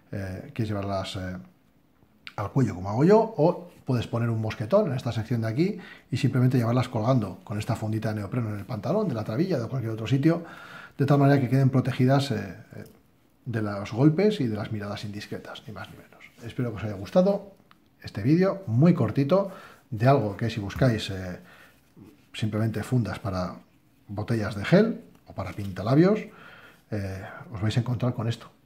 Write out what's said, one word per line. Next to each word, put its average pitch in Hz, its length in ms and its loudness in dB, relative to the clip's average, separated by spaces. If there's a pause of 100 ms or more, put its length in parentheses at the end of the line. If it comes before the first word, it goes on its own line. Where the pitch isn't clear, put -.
(120)
eh, 95 420 -8
quieres 107 140 -2
llevarlas, 98 480 -4
eh, 92 200 -6 (1000)
al 104 160 -6
cuello 107 240 0
como 95 140 -8
hago 120 140 2
yo, 214 320 6
o 156 340 0 (140)
puedes 123 220 -2
poner 117 240 -2
un 113 100 -2
mosquetón 110 500 0
en 127 60 -4
esta 127 140 -4
sección 113 300 -2
de 110 80 -2
aquí 165 300 0 (320)
y 127 60 -2
simplemente 127 420 4
llevarlas 120 300 2
colgando 110 540 0
con 104 160 -6
esta 104 160 -2
fundita 110 360 -2
de 104 100 -4
neopreno 110 300 -4
en 101 100 -8
el 101 40 -12
pantalón, 160 440 -2
de 123 60 -2
la 107 100 -4
trabilla, 143 340 -2
de 113 80 -4
cualquier 113 260 -4
otro 110 140 -6
sitio, 151 380 2 (520)
de 139 100 2
tal 143 120 6
manera 139 220 6
que 120 80 0
queden 131 220 4
protegidas, 127 600 2
eh, 101 260 -4 (200)
eh, 104 80 -14 (600)
de 113 180 -4
los 101 300 -6
golpes 156 480 4
y 131 60 0
de 107 100 -2
las 113 160 -6
miradas 101 320 -8
indiscretas, 101 600 -12
ni 117 60 -14
más 98 180 -12
ni - 60 -20
menos. - 160 -20 (340)
Espero 120 240 -4
que 104 60 -10
os 98 80 -8
haya 104 100 -6
gustado 185 600 0 (480)
este 110 200 -8
vídeo, 175 440 4
muy 135 280 6
cortito, 139 560 0 (400)
de 113 160 0
algo 107 300 4
que 117 140 -4
si 113 100 -6
buscáis, 101 500 0
eh, 90 300 -8 (920)
simplemente 107 500 -2
fundas 117 360 0
para 92 380 -6 (520)
botellas 101 460 -4
de 101 100 -6
gel 214 360 4 (260)
o - 60 -20
para 92 200 -8
pintalabios, 120 680 2 (720)
eh, 95 320 -6 (300)
os 101 100 -10
vais 107 140 0
a 120 40 4
encontrar 120 340 -2
con 113 140 -4
esto. - 220 -6 (160)